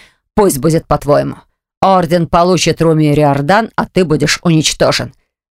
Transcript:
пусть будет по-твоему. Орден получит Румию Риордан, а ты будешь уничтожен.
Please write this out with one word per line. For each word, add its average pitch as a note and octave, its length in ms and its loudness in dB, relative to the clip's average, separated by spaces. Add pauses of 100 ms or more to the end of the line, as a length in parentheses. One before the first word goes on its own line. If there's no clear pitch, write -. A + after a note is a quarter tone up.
(340)
пусть G3 240 2
будет D#3+ 280 -2
по-твоему. C#3+ 500 -2 (440)
Орден F3 460 0
получит E3+ 540 0
Румию D#3 340 2
Риордан, D3 640 0
а - 100 -4
ты F#3 180 -2
будешь D3+ 380 -2
уничтожен. C#3+ 720 0 (460)